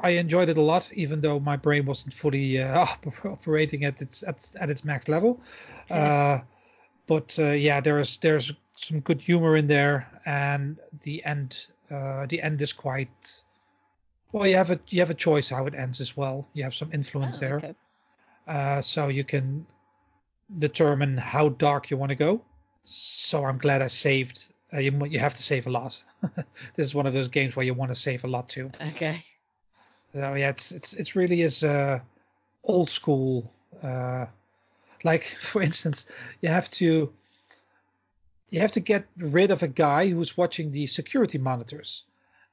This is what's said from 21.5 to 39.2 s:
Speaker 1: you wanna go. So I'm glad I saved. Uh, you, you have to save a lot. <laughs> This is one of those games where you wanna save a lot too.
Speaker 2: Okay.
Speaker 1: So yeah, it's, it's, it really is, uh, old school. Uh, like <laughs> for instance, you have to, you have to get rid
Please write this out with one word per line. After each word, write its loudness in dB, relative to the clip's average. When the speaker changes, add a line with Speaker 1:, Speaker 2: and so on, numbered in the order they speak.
Speaker 1:
you 0
wanna -4
go. 2
So -4
I'm -2
glad 2
I 0
saved. -2
Uh, -2
you, 0
you -2
have 0
to -10
save -2
a -2
lot. -6
<laughs> -6
This 0
is -8
one 2
of 0
those 0
games 0
where 0
you 0
wanna -4
save -6
a -8
lot -6
too. -10
Speaker 2:
Okay. -6
Speaker 1:
So -6
yeah, 2
it's, -6
it's, -14
it -8
really 4
is, 0
uh, 2
old 2
school. 0
Uh, -4
like 4
<laughs> -16
for -2
instance, -2
you 0
have 0
to, 2
you -4
have 4
to 0
get 0
rid 4